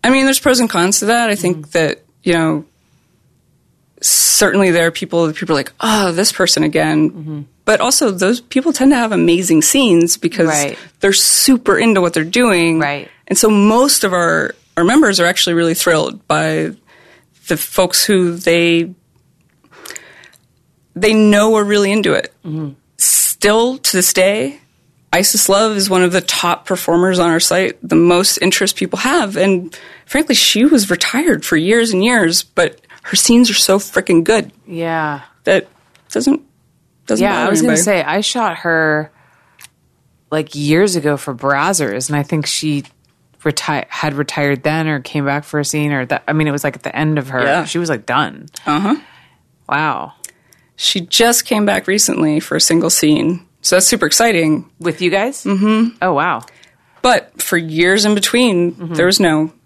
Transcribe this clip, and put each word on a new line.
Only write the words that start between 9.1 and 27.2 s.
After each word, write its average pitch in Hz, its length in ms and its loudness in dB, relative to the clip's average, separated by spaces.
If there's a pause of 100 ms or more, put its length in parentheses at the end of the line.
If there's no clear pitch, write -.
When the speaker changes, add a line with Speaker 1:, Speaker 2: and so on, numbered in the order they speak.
Speaker 1:
amazing 170 500 2
scenes 175 540 2
because 165 320 -2
Speaker 2:
Right. 147 300 -2 (220)
Speaker 1:
they're 196 120 2
super - 680 2
into 220 220 4
what 175 140 0
they're 160 100 0
doing. 175 560 2
Speaker 2:
Right. 143 280 -4 (200)
Speaker 1:
And 196 100 -2
so 220 120 4
most 214 540 2
of 196 80 -2
our, 165 420 0 (220)
our 170 80 2
members 214 360 2
are 170 60 2
actually 180 280 0
really 165 200 0
thrilled - 520 -2
by 156 460 -2 (760)
the 160 80 -2
folks - 480 -2
who 180 320 0
they, 170 560 0 (2000)
they 214 200 2
know 214 400 4
are 208 100 2
really 202 280 0
into 196 220 0
it. - 180 -4 (120)
Speaker 2:
Mm-hmm. 156 260 -8 (280)
Speaker 1:
Still 233 800 0
to - 180 -2
this 180 160 0
day, 214 460 0 (540)
Isis 202 360 0
Love 214 280 2
is 196 120 -2
one 185 140 2
of 175 100 2
the 185 80 2
top - 460 -4
performers 180 520 0
on 170 120 2